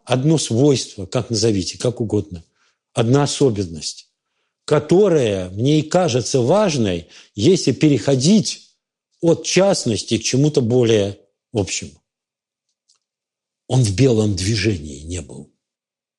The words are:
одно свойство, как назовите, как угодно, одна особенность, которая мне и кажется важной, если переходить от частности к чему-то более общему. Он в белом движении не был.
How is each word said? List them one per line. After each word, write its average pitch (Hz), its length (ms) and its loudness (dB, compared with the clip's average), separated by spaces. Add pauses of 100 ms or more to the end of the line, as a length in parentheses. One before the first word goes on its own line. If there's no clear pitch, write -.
одно 139 340 0
свойство, 120 680 0
как - 220 -6
назовите, 104 480 -2
как - 240 -4
угодно, 101 440 -4 (480)
одна 123 320 2
особенность, 101 880 -4 (520)
которая 147 840 2
мне 131 300 0
и - 20 -6
кажется 147 580 0
важной, 123 680 0 (260)
если 143 380 2
переходить 143 1040 0 (440)
от 165 240 0
частности 147 720 0
к - 40 -6
чему-то 143 380 0
более 110 580 2 (340)
общему. 90 480 -6 (1700)
Он 127 160 2
в 101 140 -2
белом 107 400 2
движении 92 640 -4
не 82 200 -10
был. 69 320 -18 (640)